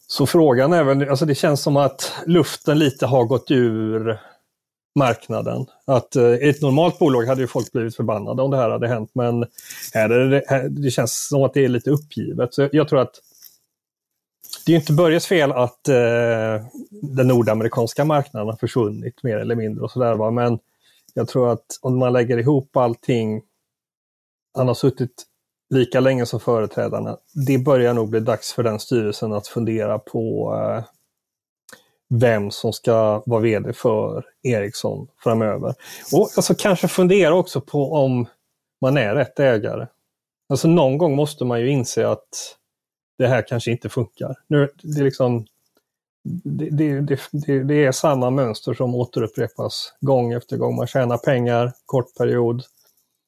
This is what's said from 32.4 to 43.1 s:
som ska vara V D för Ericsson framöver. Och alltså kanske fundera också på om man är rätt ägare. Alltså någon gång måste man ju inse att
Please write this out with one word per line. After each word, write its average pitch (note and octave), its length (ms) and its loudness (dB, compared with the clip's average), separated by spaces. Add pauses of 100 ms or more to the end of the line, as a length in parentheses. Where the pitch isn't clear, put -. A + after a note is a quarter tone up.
som A2 220 -6
ska A2 540 0
vara A#2 140 0
V A2 180 2
D G2 140 -6
för G#2+ 520 -2 (180)
Ericsson G#2 640 -4 (100)
framöver. A2+ 560 -2 (380)
Och E3 240 2
alltså F#3 180 2
kanske F#3 340 0
fundera F3+ 460 4
också F3 260 0
på C#3+ 320 -4
om B2+ 340 0 (540)
man C3+ 160 2
är A2 180 0
rätt C#3+ 260 -2
ägare. A#2 460 0 (640)
Alltså C#3+ 200 2
någon D3 300 4
gång D#3 180 2
måste D3 280 -2
man A#2+ 160 -2
ju B2 100 0
inse A#2+ 380 0
att - 480 -8 (640)